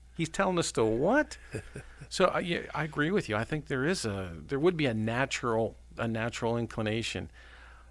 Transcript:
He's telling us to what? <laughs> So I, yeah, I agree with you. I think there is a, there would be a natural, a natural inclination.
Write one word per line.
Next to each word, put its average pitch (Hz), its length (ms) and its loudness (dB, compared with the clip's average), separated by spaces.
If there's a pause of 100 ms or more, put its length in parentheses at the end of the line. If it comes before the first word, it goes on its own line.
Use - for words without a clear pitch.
(160)
He's 160 120 -2
telling 190 300 2
us - 140 0
to 120 120 4
what? 165 520 2 (160)
<laughs> 107 100 -6 (460)
So - 180 4
I, - 140 2
yeah, 175 180 -2 (160)
I 151 100 0
agree 151 260 0
with 196 200 2
you. 104 60 2
I 110 80 0
think 151 240 -4
there 135 180 0
is 180 180 0
a, 98 280 -2 (140)
there 139 120 0
would 170 180 4
be 151 80 2
a 123 80 2
natural, 113 840 0 (200)
a 117 100 -2
natural 117 520 0
inclination. 110 720 -2 (600)